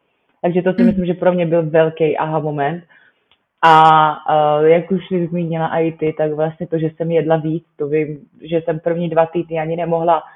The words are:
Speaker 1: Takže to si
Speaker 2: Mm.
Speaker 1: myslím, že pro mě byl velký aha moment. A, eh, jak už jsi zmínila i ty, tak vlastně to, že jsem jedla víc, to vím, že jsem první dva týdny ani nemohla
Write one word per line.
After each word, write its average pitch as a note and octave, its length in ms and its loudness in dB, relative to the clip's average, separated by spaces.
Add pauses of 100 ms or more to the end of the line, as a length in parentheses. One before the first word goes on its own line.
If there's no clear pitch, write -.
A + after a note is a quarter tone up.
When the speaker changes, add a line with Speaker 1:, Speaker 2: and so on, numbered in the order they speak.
(420)
Speaker 1:
Takže F3 200 0
to F#3 100 0
si F#3 100 -2
Speaker 2:
Mm. A#3+ 40 6
Speaker 1:
myslím, F#3+ 200 0
že F3 80 -2
pro F3+ 180 0
mě F3+ 140 0
byl D#3+ 240 0
velký D#3+ 460 2
aha D#3 220 -4
moment. D3 460 -6 (800)
A, D#3 500 6 (160)
eh, D3+ 380 2
jak E3+ 220 2
už F#3 160 -4
jsi F3 200 -4
zmínila E3 520 -4
i E3 140 -2
ty, D#3 260 -4
tak D#3 140 -2
vlastně D#3 340 -4
to, E3 120 -4
že D#3+ 180 -2
jsem E3 140 -6
jedla D#3+ 260 2
víc, D#3+ 280 -4 (120)
to D3 120 -6
vím, D3+ 300 -4 (240)
že D#3+ 200 -4
jsem E3 180 -6
první E3+ 280 -4
dva D#3+ 180 2
týdny E3 320 -6
ani D#3+ 180 -6
nemohla E3 460 -2 (140)